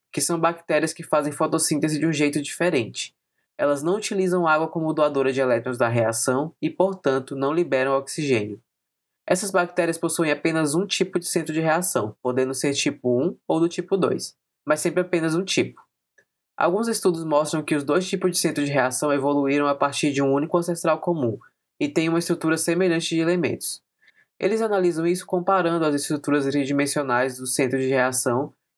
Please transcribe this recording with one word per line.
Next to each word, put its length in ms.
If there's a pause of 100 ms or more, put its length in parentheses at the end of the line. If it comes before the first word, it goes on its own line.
(120)
que 100
são 180
bactérias 540
que 100
fazem 300
fotossíntese 680
de 60
um 80
jeito 280
diferente. 720 (440)
Elas 260
não 140
utilizam 500
água 200
como 260
doadora 400
de 80
elétrons 360
da 100
reação 760
e, 80
portanto, 680
não 180
liberam 440
oxigênio. 640 (680)
Essas 220
bactérias 480
possuem 340
apenas 440
um 100
tipo 340
de 60
centro 280
de 60
reação, 640
podendo 320
ser 200
tipo 460
um 160 (120)
ou 120
do 80
tipo 300
dois, 380 (280)
mas 160
sempre 220
apenas 340
um 80
tipo. 380 (720)
Alguns 320
estudos 380
mostram 380
que 120
os 80
dois 240
tipos 240
de 60
centro 260
de 80
reação 400
evoluíram 560
a 80
partir 380
de 80
um 100
único 260
ancestral 420
comum 400 (400)
e 100
têm 180
uma 120
estrutura 360
semelhante 540
de 100
elementos. 640 (580)
Eles 220
analisam 460
isso 180
comparando 600
as 100
estruturas 500
tridimensionais 920
do 100
centro 320
de 80
reação 680 (240)